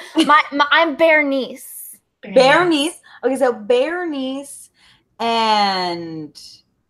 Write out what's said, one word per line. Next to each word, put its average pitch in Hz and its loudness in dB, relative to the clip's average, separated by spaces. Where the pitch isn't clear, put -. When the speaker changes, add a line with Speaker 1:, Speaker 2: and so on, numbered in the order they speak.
Speaker 1:
My, 294 6
my, 285 0
I'm 311 2
Bernice. 277 -2
Speaker 2:
Bernice. 208 -12
Speaker 3:
Bernice. 302 4
Okay, 254 -2
so 247 0
Bernice 269 -4
and, 185 -2